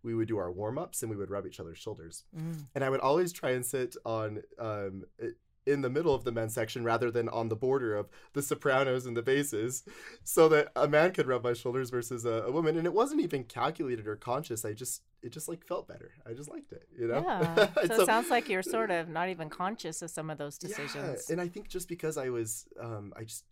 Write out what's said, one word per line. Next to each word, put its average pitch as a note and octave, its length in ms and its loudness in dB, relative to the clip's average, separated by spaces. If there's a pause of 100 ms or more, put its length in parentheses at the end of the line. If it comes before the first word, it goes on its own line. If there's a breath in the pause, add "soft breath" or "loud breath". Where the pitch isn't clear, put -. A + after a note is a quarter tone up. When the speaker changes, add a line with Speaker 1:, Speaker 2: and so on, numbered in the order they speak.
Speaker 1:
we A#2 100 -4
would A2+ 140 2
do A2 100 0
our F2+ 140 -2
warm-ups, A2 500 -4
and A2+ 80 -4
we G#2+ 80 -4
would G2 140 -6
rub G2 160 -4
each F2+ 140 -12
other's E2 180 -12
shoulders. E2+ 460 -12 (120)
Speaker 2:
Mm. D#3+ 280 -8 (100)
Speaker 1:
And C3+ 80 2
I C3 60 4
would C3+ 100 2
always E3+ 320 4
try C#3+ 200 -2
and B2+ 140 0
sit B2+ 300 -2 (100)
on, G#2+ 380 -2 (160)
um, G2+ 460 -4 (180)
i-, A#2 60 -4 (360)
in C#3 160 4
the C3 80 0
middle D3 260 4
of A#2+ 80 -6
the B2 80 0
men's A2+ 220 -2
section A#2 320 -2
rather A#2 260 2
than A#2 160 0
on A2+ 220 -2
the A2 60 0
border B2+ 380 2
of G#2 140 -2 (240 loud breath)
the C#3+ 100 -2
sopranos C3+ 640 2
and A#2+ 120 -2
the A#2 40 0
basses B2+ 640 0 (400 loud breath)
so E3 240 8
that D3+ 300 6
a C#3+ 100 6
man D3+ 240 6
could D3+ 160 2
rub B2 160 2
my B2 80 2
shoulders B2 380 -2
versus A#2+ 340 -2
a, A2+ 200 2
a A#2 100 -2
woman. D#3+ 240 2
And E3 100 0
it F3 60 2
wasn't C#4 260 4
even C#3+ 240 0
calculated B2 640 -2
or G#2 80 -2
conscious. A#2+ 480 -4
I G#2 80 -4
just, A#2+ 300 -8 (200)
it A#2 120 -12
just, D#3 160 -10
like, E3+ 160 -10
felt - 200 -6
better. - 260 -18 (140)
I A#2 60 -12
just C#3 180 -10
liked D4+ 220 -14
it, - 160 -18 (100)
you A#2 120 -2
know? B2+ 120 2
Speaker 2:
Yeah. F#3+ 520 4
Speaker 1:
<laughs> - 80 2
And F3 80 2
Speaker 2:
So A3 80 4
Speaker 1:
so A#3 60 8
Speaker 2:
it - 20 8
sounds A#3 240 4
like A#3 180 2
you're F#3 160 0
sort A3+ 280 0
of E3+ 180 0
not E3 180 -2
even E3 220 -6
conscious F#3+ 520 -4
of E3 80 -8
some D#3+ 200 -6
of D3+ 80 -6
those C#3+ 240 -8
Speaker 1:
Yeah, F3 80 -8
Speaker 2:
decisions. C#3+ 600 -6
Speaker 1:
and F3 120 0
I F3 80 -2
think G#3 180 -10
just F3+ 220 -6
because D#3+ 280 -4
I C3 120 -2
was, A2+ 400 -4 (100)
um, G#2 380 -8
I A2+ 80 -10
just - 260 -14